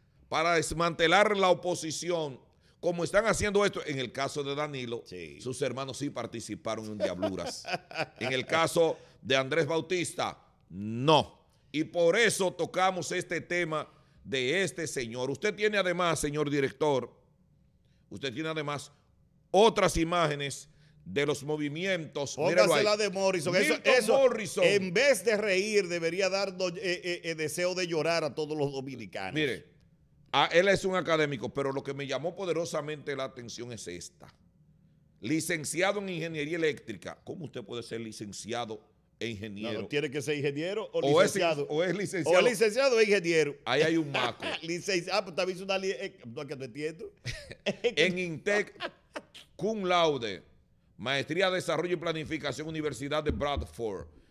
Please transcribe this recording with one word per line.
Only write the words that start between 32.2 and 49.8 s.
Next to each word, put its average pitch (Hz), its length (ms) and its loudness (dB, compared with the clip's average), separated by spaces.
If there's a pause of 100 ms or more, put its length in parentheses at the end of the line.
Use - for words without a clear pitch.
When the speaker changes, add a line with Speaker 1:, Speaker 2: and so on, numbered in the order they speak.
Speaker 1:
poderosamente 151 800 -4
la 135 80 -4
atención 120 480 -12
es 104 160 -12
esta. - 440 -14 (880)
Licenciado 160 800 -2
en 196 100 -6
Ingeniería 160 480 -6
Eléctrica. 113 640 -4
¿Cómo 170 220 -10
usted 123 160 -12
puede 117 200 -10
ser 113 200 -10
licenciado 110 800 -8 (380)
e 113 100 -4
ingeniero? 107 540 -6
Speaker 2:
No, 98 60 -8
tiene 147 220 -2
que 139 120 -4
ser 147 140 -2
ingeniero 156 580 -4
o 165 60 2
Speaker 1:
O 147 200 6
es 202 140 4
Speaker 2:
licenciado. 165 340 0
Speaker 1:
o 156 160 0
es 175 100 0
licenciado. 180 440 2
Speaker 2:
O 208 100 6
licenciado 226 520 4
e 220 40 8
ingeniero. 165 500 4 (120)
Speaker 1:
Ahí 135 160 4
hay 165 160 4
un 147 120 0
maco. - 420 -2
Speaker 2:
<laughs> 160 100 -8
Licenciado, 175 560 -2
ah, 202 60 0
pues, 175 120 -10
también 185 220 -2
es 190 60 -10
una 190 120 0
li-, 190 140 -2
eh, 185 340 -6
no, 127 220 -10
que 139 100 -10
no 131 80 -10
entiendo. 151 480 -8 (120)
<laughs> - 580 -8
Speaker 1:
En 180 360 2
Intec, 185 540 -2 (840)
cum 208 280 -4